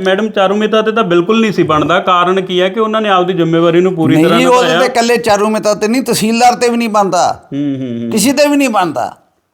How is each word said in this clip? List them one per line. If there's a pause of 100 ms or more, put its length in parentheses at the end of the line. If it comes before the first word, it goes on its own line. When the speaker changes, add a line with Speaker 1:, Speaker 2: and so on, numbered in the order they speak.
Speaker 1:
ਮੈਡਮ
ਚਾਰੂ
ਮਹਿਤਾ
'ਤੇ
ਤਾਂ
ਬਿਲਕੁਲ
ਨਹੀਂ
ਸੀ
ਬਣਦਾ।
ਕਾਰਨ
ਕੀ
ਹੈ
ਕਿ
ਉਹਨਾਂ
ਨੇ
ਆਪਦੀ
ਜ਼ਿੰਮੇਵਾਰੀ
ਨੂੰ
ਪੂਰੀ
Speaker 2:
ਨਹੀਂ
Speaker 1:
ਤਰ੍ਹਾਂ
Speaker 2:
ਜੀ,
ਉਹਦੇ
Speaker 1:
ਨਿਭਾਇਆ।
Speaker 2:
ਤੇ
ਇਕੱਲੇ
ਚਾਰੂ
ਮਹਿਤਾ
'ਤੇ
ਨਹੀਂ,
ਤਹਿਸੀਲਦਾਰ
'ਤੇ
ਵੀ
ਨਹੀਂ
ਬਣਦਾ,
Speaker 1:
ਹੂੰ,
ਹੂੰ,
ਹੂੰ।
Speaker 2:
ਕਿਸੇ
'ਤੇ
ਵੀ
ਨਹੀਂ
ਬਣਦਾ। (380)